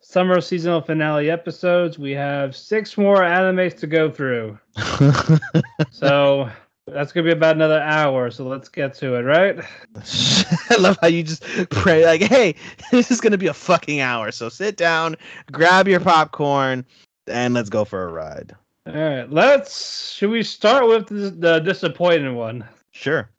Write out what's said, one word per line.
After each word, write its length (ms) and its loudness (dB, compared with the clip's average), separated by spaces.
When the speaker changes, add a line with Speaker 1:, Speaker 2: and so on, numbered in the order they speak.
Speaker 1:
summer 400 2
seasonal 400 -2
finale 480 -2
episodes. 720 -2
We 120 -8
have 440 -4
six 420 -6
more 220 4
animes 600 2
to 80 -8
go 240 2
through. 460 -6
Speaker 2:
<laughs> 640 2
Speaker 1:
So, 580 2
that's 240 -8
gonna 140 -2
be 60 2
about 240 4
another 260 2
hour, 480 0
so 160 -12
let's 240 -10
get 260 -8
to 200 -4
it, 60 -4
right? 360 2
Speaker 2:
<laughs> 0 -
I 80 6
love 240 4
how 60 4
you 160 2
just 200 -12
pray, 360 4
like, 160 4
"Hey, 340 4
<laughs> 180 -10
this 200 2
is 100 -2
gonna 160 2
be 100 -2
a 60 -2
fucking 480 -2
hour, 300 -4
so 180 -10
sit 280 -8
down, 380 0
grab 360 4
your 140 4
popcorn, 840 0
and 260 -2
let's 160 -2
go 160 -2
for 220 -8
a 40 -10
ride." 440 -14
Speaker 1:
All 60 -16
right, 380 -6
let's, 840 0
should 160 -4
we 140 -2
start 440 2
with 200 2
the, 240 -8
the 280 0
disappointing 760 -2
one? 280 -8
Speaker 2:
Sure. 480 -6